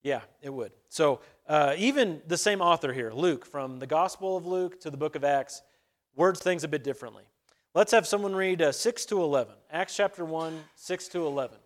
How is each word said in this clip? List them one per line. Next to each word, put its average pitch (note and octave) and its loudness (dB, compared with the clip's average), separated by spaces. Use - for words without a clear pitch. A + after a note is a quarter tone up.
Yeah, C3+ -2
it C#3 -12
would. A#2+ -8
So, D3 2
uh, D3+ 4
even A3 2
the E3 -2
same G3+ 2
author E3 2
here, B2 -4
Luke, C#3+ 0
from C3 -8
the B2+ -10
Gospel F#3 0
of F3 -6
Luke F3+ -4
to D#3+ -10
the C#3+ -10
book D3+ -4
of C#3 -6
Acts, C#3 0
words F3 4
things F3 0
a D#3 -6
bit D3 -4
differently. A#2+ -10
Let's G3+ 4
have A3+ 6
someone G3+ -2
read, F#3+ 0
uh, D3+ 4
six - -2
to G3 0
eleven. C3+ 0
Acts F3 -4
chapter F#3+ -2
one, D#3+ -6
six - -8
to E3+ -4
eleven. C3+ -4